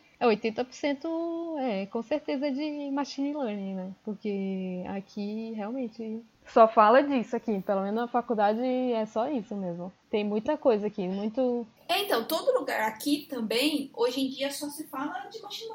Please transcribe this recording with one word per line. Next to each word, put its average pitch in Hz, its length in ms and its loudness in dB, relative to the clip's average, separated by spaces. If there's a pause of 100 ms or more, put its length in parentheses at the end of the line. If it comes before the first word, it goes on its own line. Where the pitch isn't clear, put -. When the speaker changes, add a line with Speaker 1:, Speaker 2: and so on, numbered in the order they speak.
(200)
Speaker 1:
é 247 60 4
oitenta 220 380 2
por 254 100 -14
cento, 330 840 -4
é, 208 280 -2
com 226 160 -6
certeza 294 480 -2
de 285 400 -4
machine 277 440 -2
learning, 208 400 -4
né, 185 160 -6 (140)
porque 190 840 -4
aqui 208 680 -8
realmente 220 640 -6 (240)
só 226 220 10
fala 226 340 8
disso 277 340 0
aqui, 220 240 -2
pelo 196 220 0
menos 202 140 -2
na 240 120 -2
faculdade 220 520 2
é 254 460 0
só 220 240 -2
isso 220 260 -4
mesmo. 180 360 -6 (180)
Tem 208 140 0
muita 208 320 0
coisa 214 300 4
aqui, 214 200 -4
muito 226 600 -2 (200)
Speaker 2:
É, 359 180 0
então, 233 200 0
todo 370 340 0
lugar 226 300 -2
aqui 285 400 -2
também, 247 640 0
hoje 254 300 0
em 262 80 0
dia, 277 200 -4
só 294 200 -8
se - 160 -10
fala 359 440 -8
de 440 120 -14
machine 440 320 -12